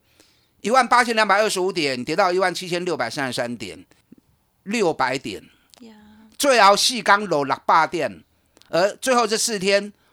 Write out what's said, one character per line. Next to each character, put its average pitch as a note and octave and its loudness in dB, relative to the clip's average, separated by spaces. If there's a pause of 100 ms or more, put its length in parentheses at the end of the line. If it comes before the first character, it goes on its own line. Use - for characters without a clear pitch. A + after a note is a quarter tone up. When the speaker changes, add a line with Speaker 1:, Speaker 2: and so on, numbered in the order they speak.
(640)
Speaker 1:
一 G3+ -4
万 B3 4
八 B3 4
千 A3+ -4
两 A3 2
百 G3 4
二 G#3+ 0
十 F#3+ -4
五 F#3 -2
点 C#3 -2
跌 D3+ -6
到 F#3 2
一 F3+ 0
万 F#3 0
七 F3+ -10
千 F3 -4
六 E3+ -4
百 A#2+ -4
三 C#3 -6
十 A#2+ -8
三 A#2+ -4
点， F2+ -14 (800)
六 G3 -2
百 C3 -2
点。 G2 -12 (380)
Speaker 2:
呀。 A3+ -20 (460)
Speaker 1:
最 C4 2
后 G3 8
四 A3+ -2
天 G3+ 4
落 D3+ 0
六 C3 -4
百 E3 4
点， B2+ -6 (440)
而 F3 0
最 C4 -2
后 A#3+ 2
这 G#3+ -4
四 G#3+ -4
天 G3+ 0 (200)